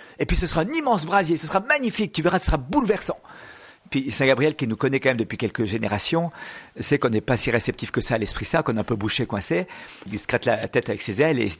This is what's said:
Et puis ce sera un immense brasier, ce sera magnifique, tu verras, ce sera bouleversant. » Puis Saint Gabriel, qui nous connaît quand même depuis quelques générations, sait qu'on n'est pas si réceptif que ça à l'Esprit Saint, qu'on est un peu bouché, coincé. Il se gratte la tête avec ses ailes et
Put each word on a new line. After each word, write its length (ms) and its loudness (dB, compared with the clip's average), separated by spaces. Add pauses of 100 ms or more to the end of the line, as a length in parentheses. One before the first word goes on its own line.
(200)
Et 60 2
puis 100 0
ce 120 0
sera 140 0
un 120 -2
immense 320 2
brasier, 320 2
ce 100 -4
sera 140 0
magnifique, 500 0
tu 100 -2
verras, 180 2
ce 80 0
sera 100 4
bouleversant. » 600 0 (720)
Puis 220 -2
Saint 160 2
Gabriel, 280 4
qui 120 -2
nous 80 0
connaît 240 0
quand 100 4
même 80 2
depuis 200 -2
quelques 260 -2
générations, 640 0 (500)
sait 200 2
qu'on 100 2
n'est 120 2
pas 160 0
si 140 0
réceptif 400 0
que 100 0
ça 140 0
à 20 0
l'Esprit 280 -2
Saint, 180 2
qu'on 120 0
est 40 0
un 40 -2
peu 140 -2
bouché, 280 -2
coincé. 400 -2 (460)
Il 80 -4
se 80 -8
gratte 180 0
la 120 4
tête 320 -2
avec 120 -4
ses 200 -2
ailes 180 4
et 80 0 (120)